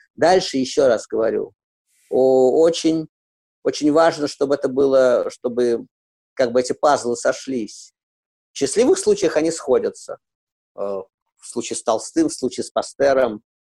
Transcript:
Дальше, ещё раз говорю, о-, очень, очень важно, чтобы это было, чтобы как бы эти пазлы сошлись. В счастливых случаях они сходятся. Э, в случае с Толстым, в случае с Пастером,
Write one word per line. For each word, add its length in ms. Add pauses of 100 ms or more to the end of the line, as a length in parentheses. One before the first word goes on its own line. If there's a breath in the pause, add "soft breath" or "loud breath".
(160 soft breath)
Дальше, 420
ещё 300
раз 200
говорю, 460 (560)
о-, 520
очень, 460 (560)
очень 300
важно, 340
чтобы 280
это 140
было, 600
чтобы 560 (480)
как 180
бы 80
эти 120
пазлы 440
сошлись. 760 (600)
В 60
счастливых 400
случаях 380
они 140
сходятся. 680 (580)
Э, 40
в 680
случае 300
с 60
Толстым, 460
в 40
случае 320
с 60
Пастером, 720 (260)